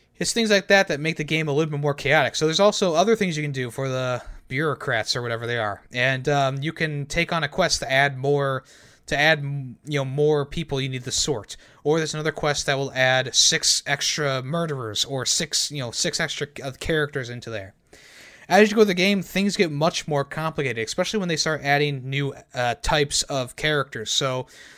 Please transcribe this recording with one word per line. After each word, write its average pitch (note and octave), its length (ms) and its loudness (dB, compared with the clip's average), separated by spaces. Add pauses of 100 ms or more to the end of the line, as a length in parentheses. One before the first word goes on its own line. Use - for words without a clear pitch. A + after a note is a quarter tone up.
(180)
It's - 160 -2
things A3+ 180 2
like G3 160 4
that G3 220 6
that C#3+ 100 -2
make D#3+ 160 -2
the D#3+ 80 -4
game D#3 240 -2
a D3 60 0
little D3+ 180 2
bit D3 80 -4
more D3 140 0
chaotic. C#3 420 2
So D#3 100 0
there's D#3+ 140 2
also G3+ 340 4
other G3 220 4
things F#3 220 0
you D3+ 60 -4
can D3 100 -4
do B2+ 180 -4
for C3+ 160 -4
the B2+ 340 -2 (280)
bureaucrats C3 680 -2
or B2+ 60 -4
whatever A#2 260 -4
they A#2+ 100 -2
are. G#2+ 240 -2 (120)
And, B2+ 340 0
um, C#3 340 2
you D#3+ 120 -4
can D3 320 -4
take - 260 -2
on D#3+ 120 -2
a C#3+ 40 0
quest - 320 0
to - 120 -6
add C#3 260 2
more, C#3 480 0 (400)
to D3+ 120 -2
add, D3+ 220 4
m-, C#3 460 -6
you D3 140 -2
know, C3+ 60 -2
more D3 400 2
people C#3 360 -4
you C3+ 80 -4
need C3 160 -8
to C3+ 60 -8
sort. A#2 440 -2 (280)
Or D3+ 160 2
there's D#3 140 -4
another D#3 200 -2
quest D3 320 -2
that C#3 120 2
will C3+ 160 -4
add C3 400 2
six - 520 2
extra C#3 580 -2
murderers C3+ 600 -4
or C3 200 -4
six, - 460 -2
you D3 80 -8
know, A#2+ 120 -6
six - 280 -2
extra D#3 280 -4 (100)
c-, - 60 -10
uh, C#3 80 -8
characters C#3 580 -2
into B2 200 -12
there. G2 240 -8 (760)
As G#3 200 8
you G#3 60 -2
go A#3 60 8
through G#3+ 40 8
the G3+ 100 4
game, F#3+ 260 2
things G3 340 0
get F3 160 2
much D3+ 360 0
more C#3+ 180 0
complicated, C#3 600 -4
especially F#3 340 -2
when F#3 100 -2
they D#3+ 80 0
start D#3 260 -2
adding C#3+ 460 0
new, C#3 240 -2 (200)
uh, B2 280 0
types D3+ 420 2
of C3 320 -4
characters. C#3 560 -2
So, C3 360 -2 (300)